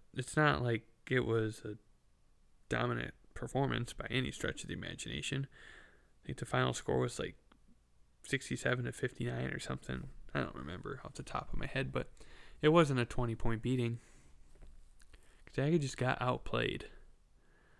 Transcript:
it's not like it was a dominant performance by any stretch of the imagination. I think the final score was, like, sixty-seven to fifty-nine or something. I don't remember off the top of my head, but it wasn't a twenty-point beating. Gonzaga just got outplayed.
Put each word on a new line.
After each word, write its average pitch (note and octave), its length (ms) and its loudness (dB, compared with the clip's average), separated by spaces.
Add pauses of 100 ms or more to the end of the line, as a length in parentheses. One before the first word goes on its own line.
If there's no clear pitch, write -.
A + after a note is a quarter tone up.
(140)
it's - 220 -4
not D3 260 4
like A#2 220 0 (240)
it B2+ 160 4
was A2 400 0
a G#2+ 120 -8 (920)
dominant A#2+ 460 0 (200)
performance B2+ 580 0
by - 180 -6
any C3 200 0
stretch - 320 -4
of - 60 -10
the - 60 -4
imagination. F2+ 720 -4 (760)
I - 40 -20
think C#3+ 120 -6
the C3 80 -6
final B2+ 260 2
score C3 260 2
was, B2+ 200 0
like, - 180 -6 (840)
sixty-seven B2+ 640 -2
to A#2+ 80 -4
fifty-nine B2 580 -2
or - 80 -4
something. - 500 -6 (260)
I C#3 60 2
don't - 140 -2
remember - 500 -8
off - 100 -12
the - 80 -8
top - 300 -4
of - 60 4
my C#3 80 0
head, C3 260 -2
but B2+ 180 -2 (500)
it D3 80 8
wasn't D3+ 320 8
a A#2 40 6
twenty-point A2+ 580 2
beating. A#2+ 380 2 (1500)
Gonzaga D3+ 320 4
just C3+ 180 0
got B2+ 240 2
outplayed. A#2+ 680 0 (920)